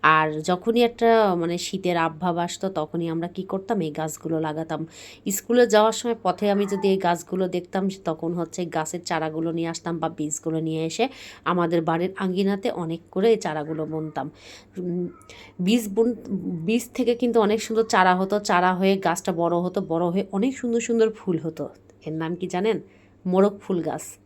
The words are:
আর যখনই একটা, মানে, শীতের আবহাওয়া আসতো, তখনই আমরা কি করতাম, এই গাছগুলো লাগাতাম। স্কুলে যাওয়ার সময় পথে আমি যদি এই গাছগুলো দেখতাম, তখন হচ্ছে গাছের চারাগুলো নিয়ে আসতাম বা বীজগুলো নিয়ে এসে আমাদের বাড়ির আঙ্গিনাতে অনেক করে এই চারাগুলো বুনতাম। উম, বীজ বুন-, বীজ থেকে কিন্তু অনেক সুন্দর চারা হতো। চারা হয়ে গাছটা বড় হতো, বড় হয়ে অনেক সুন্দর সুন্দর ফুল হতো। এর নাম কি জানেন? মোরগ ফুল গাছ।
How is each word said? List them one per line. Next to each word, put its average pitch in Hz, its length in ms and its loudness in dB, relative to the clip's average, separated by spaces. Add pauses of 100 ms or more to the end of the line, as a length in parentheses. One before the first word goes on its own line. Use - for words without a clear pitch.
আর 156 260 6 (120)
যখনই 185 420 0
একটা, 233 260 2 (280)
মানে, 170 220 -2
শীতের 180 380 -2
আবহাওয়া 165 480 0
আসতো, 175 240 -6
তখনই 170 400 -4
আমরা 165 200 -4
কি 180 140 -8
করতাম, 190 380 -4
এই 160 100 -2
গাছগুলো 160 500 -6
লাগাতাম। 156 400 -4 (500)
স্কুলে 240 360 4
যাওয়ার 214 260 6
সময় 233 300 -4
পথে 185 280 0
আমি 202 160 2
যদি 196 220 -2
এই 190 100 4
গাছগুলো 180 500 0
দেখতাম, 180 360 -2 (200)
তখন 165 300 -4
হচ্ছে 170 300 -6
গাছের 160 400 -4
চারাগুলো 160 480 -2
নিয়ে 165 160 -2
আসতাম 170 300 -6
বা 160 100 -2
বীজগুলো 160 520 -4
নিয়ে 160 260 -2
এসে 160 180 0 (400)
আমাদের 170 380 2
বাড়ির 170 360 0
আঙ্গিনাতে 196 520 0
অনেক 165 300 -6 (100)
করে 196 200 2
এই 220 60 6
চারাগুলো 156 500 -4
বুনতাম। 156 400 -6 (520)
উম, 180 280 -4 (560)
বীজ 220 260 2
বুন-, 226 320 0 (460)
বীজ 226 180 0 (100)
থেকে 240 200 0
কিন্তু 233 260 2
অনেক 214 220 4
সুন্দর 226 220 0
চারা 185 300 4
হতো। 190 260 0
চারা 180 340 2
হয়ে 190 220 4
গাছটা 180 360 -2
বড় 170 300 0
হতো, 180 160 -2 (100)
বড় 165 220 0
হয়ে 196 220 0
অনেক 226 260 0
সুন্দর 233 220 0
সুন্দর 226 300 2
ফুল 190 280 -4
হতো। 160 260 -6 (420)
এর 156 60 -8
নাম 160 240 -4
কি 180 100 -8
জানেন? 185 300 0 (480)
মোরগ 190 360 4
ফুল 180 220 -2
গাছ। 151 220 -4 (220)